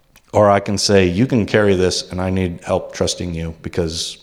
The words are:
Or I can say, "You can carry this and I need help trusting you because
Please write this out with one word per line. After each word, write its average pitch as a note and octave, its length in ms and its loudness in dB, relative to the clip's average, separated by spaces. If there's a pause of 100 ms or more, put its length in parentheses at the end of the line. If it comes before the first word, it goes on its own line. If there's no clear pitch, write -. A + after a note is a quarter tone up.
(340)
Or G#2 160 6
I G2+ 100 4
can G2 180 -4
say, G2 280 4
"You F#2 200 0
can A#2+ 180 0
carry G#2 300 2
this F2+ 360 0
and F2+ 100 -6
I F#2 100 -4
need F#2 340 -2
help F#2 300 -4
trusting F2 400 -4
you E2 260 -6
because E2+ 640 -6